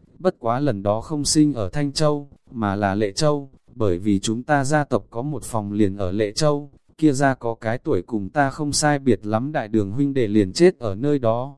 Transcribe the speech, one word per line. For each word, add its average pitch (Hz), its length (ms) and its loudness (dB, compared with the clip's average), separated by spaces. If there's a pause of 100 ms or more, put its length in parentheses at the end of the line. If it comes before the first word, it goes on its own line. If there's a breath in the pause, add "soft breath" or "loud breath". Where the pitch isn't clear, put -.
(180)
bất 175 200 -2
quá 120 220 -2
lần 113 220 0
đó 104 180 0
không 147 240 -6
sinh 151 300 4
ở 104 140 -4
Thanh 143 240 -2
Châu, 147 360 0 (220)
mà 104 260 -4
là 101 180 0
Lệ 104 180 -2
Châu, 147 380 0 (240)
bởi 101 240 2
vì 101 200 2
chúng 113 240 -4
ta 143 220 2
gia 147 200 2
tộc 104 260 -2
có 117 120 -6
một 139 200 -6
phòng 104 300 -4
liền 101 240 2
ở 92 160 -4
Lệ 107 200 -2
Châu, 147 380 0 (280)
kia 151 140 4
ra 135 220 2
có 113 200 -4
cái 113 240 -4
tuổi 107 240 -2
cùng 104 260 -6
ta 139 220 0
không 147 220 -6
sai 147 260 2
biệt 127 280 0
lắm 113 260 -2
đại 123 160 -4
đường 104 240 0
huynh 139 220 0
đệ 123 140 0
liền 101 240 2
chết 180 260 4
ở 104 160 -4
nơi 143 240 0
đó, 123 400 -2